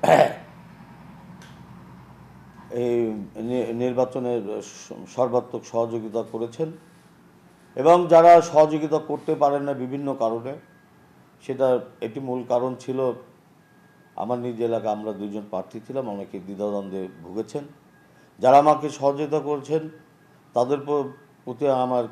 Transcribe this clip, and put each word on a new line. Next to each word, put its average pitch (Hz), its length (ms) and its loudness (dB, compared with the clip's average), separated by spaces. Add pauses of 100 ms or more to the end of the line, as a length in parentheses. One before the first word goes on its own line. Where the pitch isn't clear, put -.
<clears throat> 151 260 6 (2500)
এই 120 520 -2 (120)
নি-, 117 380 -4
নির্বাচনের 123 880 -2
স-, - 320 -20 (220)
সর্বাত্মক 120 500 -2
সহযোগিতা 113 680 -4
করেছেন 120 400 -6 (1040)
এবং 170 320 6
যারা 170 340 10
সহযোগিতা 156 580 2
করতে 147 360 -4
পারেন 143 280 2
না 143 100 -4
বিভিন্ন 135 460 -6
কারণে, 117 340 -4 (880)
সেটার 127 380 0 (220)
একটি 113 180 -8
মূল 127 280 -6
কারণ 123 320 -2
ছিল 131 340 -4 (1040)
আমার 120 240 -6
নিজ 120 220 -8
এলাকা, 113 300 -2
আমরা 104 220 -6
দুইজন 101 360 -10
প্রার্থী 95 380 -10
ছিলাম, 127 220 -8
অনেকে 101 300 -10
দ্বিধাদ্বন্দ্বে 98 680 -8 (160)
ভুগেছেন। 107 400 -10 (760)
যারা 127 180 8
আমাকে 151 320 4
সহযোগিতা 139 500 -2
করেছেন 147 500 -4 (640)
তাদের 127 320 0
প-, 143 260 -2 (340)
প্রতি 127 220 -4
আমার 127 440 0